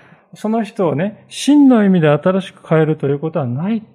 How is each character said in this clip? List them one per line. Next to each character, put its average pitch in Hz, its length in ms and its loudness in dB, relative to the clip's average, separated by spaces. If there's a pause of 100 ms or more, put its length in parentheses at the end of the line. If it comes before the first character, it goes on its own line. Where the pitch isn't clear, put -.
(340)
そ - 140 -10
の 226 160 -4
人 196 240 -4
を 135 80 -2
ね、 196 320 -6
真 285 400 2
の 226 160 4
意 196 40 4
味 185 120 4
で 156 80 2
新 180 320 0
し - 120 -12
く - 140 -20
変 160 160 2
え - 20 2
る 156 140 -2
と 147 80 -4
い 143 80 0
う 143 60 -6
こ 160 100 -6
と 175 80 -6
は 135 80 -4
な 151 260 -6
い 220 100 -4 (120)